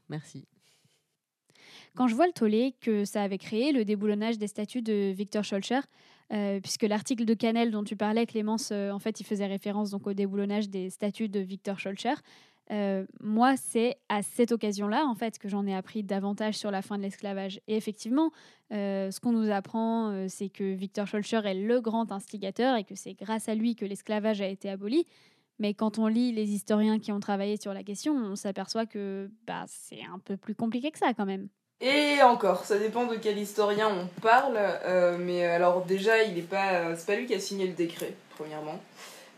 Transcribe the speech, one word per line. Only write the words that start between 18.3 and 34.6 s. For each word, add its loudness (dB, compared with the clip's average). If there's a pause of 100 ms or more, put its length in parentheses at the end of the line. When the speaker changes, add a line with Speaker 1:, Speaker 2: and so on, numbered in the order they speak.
Speaker 2:
euh, -2
ce -10
qu'on 0
nous 2
apprend, 0
euh, -4
c'est -6
que -2
Victor -6
Schœlcher 0
est 0
le 2
grand -2
instigateur -2
et 0
que -14
c'est -14
grâce -4
à 0
lui 0
que -6
l'esclavage -2
a -2
été -6
aboli. 0 (520)
Mais 0
quand 0
on 4
lit 2
les 0
historiens 2
qui -4
ont -2
travaillé -2
sur -8
la -10
question, -2
on -2
s'aperçoit -4
que, -6 (160)
bah, -6
c'est -16
un -14
peu -8
plus -8
compliqué -2
que -18
ça, 2
quand -2
même. -6 (320)
Speaker 3:
Et 4
encore, 6
ça 2
dépend 0
de -2
quel -2
historien 2
on -2
parle, 6
euh, 4